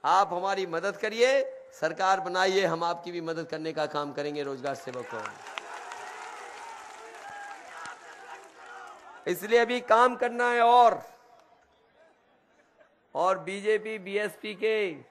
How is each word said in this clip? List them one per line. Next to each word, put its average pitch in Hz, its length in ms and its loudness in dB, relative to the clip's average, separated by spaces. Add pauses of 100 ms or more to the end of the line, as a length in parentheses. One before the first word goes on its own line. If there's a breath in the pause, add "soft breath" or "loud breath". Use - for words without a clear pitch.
आप 175 280 4
हमारी 190 340 -2
मदद 170 300 -2
करिए, 240 460 4 (380)
सरकार 185 400 2
बनाइए, 185 440 2
हम 165 200 0
आपकी 170 280 -4
भी 175 80 -6
मदद 165 260 -6
करने 156 260 -6
का 151 140 -2
काम 147 260 -4
करेंगे 147 300 -4
रोजगार 139 320 -6
सेवक 127 400 -10
को। 113 40 -8 (4000)
इसलिए 208 280 2
अभी 240 220 4
काम 240 360 6
करना 240 340 0
है। 240 100 2
और, 233 420 8 (2000)
और 180 240 2
बीजेपी, 208 600 -2
बीएसपी 208 560 -4
के 208 420 0 (140)